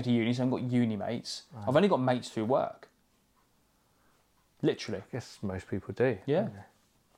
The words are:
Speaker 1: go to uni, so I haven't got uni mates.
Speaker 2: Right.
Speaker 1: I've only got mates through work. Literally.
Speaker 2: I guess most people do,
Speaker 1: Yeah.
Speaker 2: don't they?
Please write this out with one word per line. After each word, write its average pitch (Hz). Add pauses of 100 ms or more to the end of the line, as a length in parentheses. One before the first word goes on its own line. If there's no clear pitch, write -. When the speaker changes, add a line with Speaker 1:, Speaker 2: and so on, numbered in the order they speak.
Speaker 1:
go 123
to -
uni, 117
so 123
I 123
haven't 120
got 123
uni 120
mates. 98 (120)
Speaker 2:
Right. 110
Speaker 1:
I've 127
only 190
got 156
mates 127
through 110
work. - (1700)
Literally. -
Speaker 2:
I -
guess -
most 92
people 104
do, 123
Speaker 1:
Yeah. 151
Speaker 2:
don't 185
they? 98 (560)